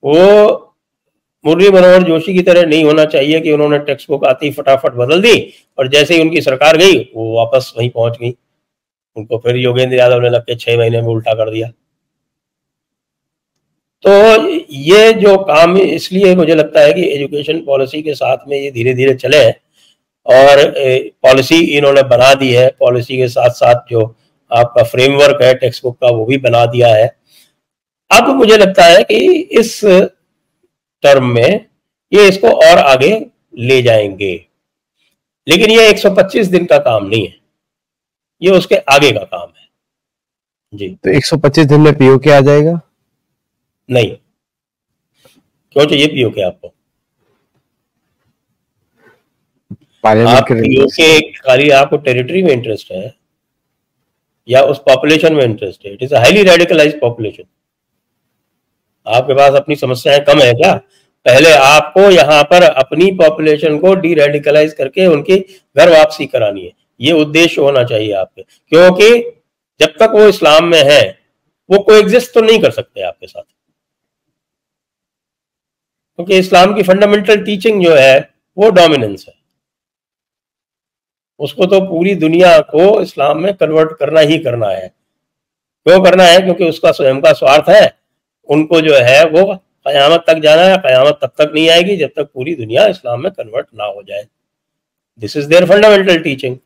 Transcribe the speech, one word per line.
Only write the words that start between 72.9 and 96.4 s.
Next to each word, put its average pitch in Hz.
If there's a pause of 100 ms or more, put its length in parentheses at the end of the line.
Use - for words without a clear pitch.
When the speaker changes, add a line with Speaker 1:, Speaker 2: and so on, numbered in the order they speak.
Speaker 1:
आपके 90
साथ, - (2750)
क्योंकि 185
इस्लाम 185
की 214
fundamental 202
teaching 208
जो 165
है, 135 (240)
वो 208
dominance 147
है। - (2000)
उसको 147
तो 190
पूरी 185
दुनिया 165
को 190
इस्लाम 151
में 190
convert 160
करना 147
ही 156
करना 120
है। 92 (960)
क्यों 185
करना 185
है? 175
क्योंकि 170
उसका 160
स्वयं 135
का 160
स्वार्थ 147
है। 196 (460)
उनको 156
जो 156
है, 135
वो 185
कयामत 147
तक 165
जाना 156
है, 190
कयामत 139
तब 131
तक 151
नहीं 160
आएगी 180
जब 147
तक 147
पूरी 143
दुनिया 127
इस्लाम 127
में 190
convert 113
ना 107
हो 101
जाए। 98 (960)
This 104
is 143
their 170
fundamental 196
teaching। 135 (100)